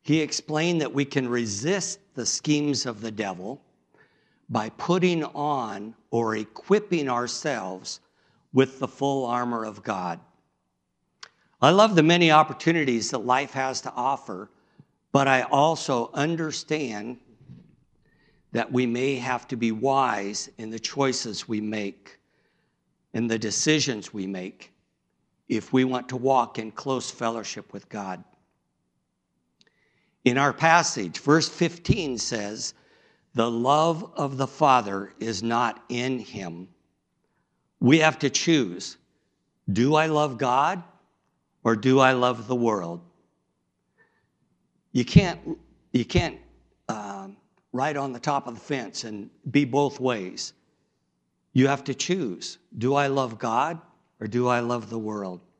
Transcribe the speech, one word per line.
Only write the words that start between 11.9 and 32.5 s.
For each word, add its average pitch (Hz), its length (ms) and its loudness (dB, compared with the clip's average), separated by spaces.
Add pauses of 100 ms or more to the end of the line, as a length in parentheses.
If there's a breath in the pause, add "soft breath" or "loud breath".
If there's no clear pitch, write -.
the 156 80 8
many 170 280 6
opportunities 147 800 2
that 127 80 -4
life 127 320 0
has 131 280 -4
to - 140 -10
offer, 120 580 -4 (640 soft breath)
but 139 160 4
I 127 140 4
also 139 720 0
understand 143 1040 -4 (1300)
that 117 200 -2
we 127 140 2
may 127 300 0
have 123 320 -4
to 131 80 -6
be 113 160 0
wise 110 880 0
in 110 120 -10
the 110 100 -10
choices 127 680 -4
we 107 140 -2
make, 107 580 -8 (960)
in 117 140 -2
the 113 120 0
decisions 120 760 -2
we 98 140 -6
make, 95 460 -12 (720)
if 107 240 -4
we 131 140 4
want 127 240 -4
to 131 80 -8
walk 123 420 0
in 110 120 -10
close 131 380 -6
fellowship 113 600 -8
with 101 160 -14
God. 95 340 -10 (2000)
In 123 140 4
our 139 160 2
passage, 156 680 2
verse 151 300 4
fifteen 170 680 0
says, 107 560 -6 (600 soft breath)